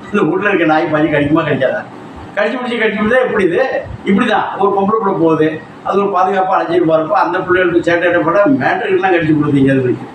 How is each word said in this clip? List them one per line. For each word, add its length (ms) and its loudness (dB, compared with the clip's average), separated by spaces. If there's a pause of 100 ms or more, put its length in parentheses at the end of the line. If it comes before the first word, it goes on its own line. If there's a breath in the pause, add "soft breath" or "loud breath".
(140)
இந்த 120 2
வீட்ல 220 0
இருக்க 180 2
நாய் 260 2
பாதி 160 0
கடிக்குமா 360 2
கடிக்காதா? 400 -2 (520)
கடிச்சு 220 -2
பிடிச்சி, 200 -6
கடிச்சு 260 0
பிடிச்சா 220 2
எப்படி 180 0
இது? 380 0 (240)
இப்படிதான் 380 2 (160)
ஒரு 120 2
பொம்பளை 280 0
பிள்ளை 200 -2
போகுது, 400 0 (240)
அது 160 0
ஒரு 200 0
பாதுகாப்பா 320 0
அழைச்சிட்டு 400 0
போறப்போ 200 0
அந்த 280 0
பிள்ளைகளுக்கு 520 0
சேட்டை 320 0
பண்ண 160 2
மேட்டர்கள்லாம் 720 2
கடிச்சு 300 2
கொடுத்தீங்க. 280 2
அது 240 2 (200)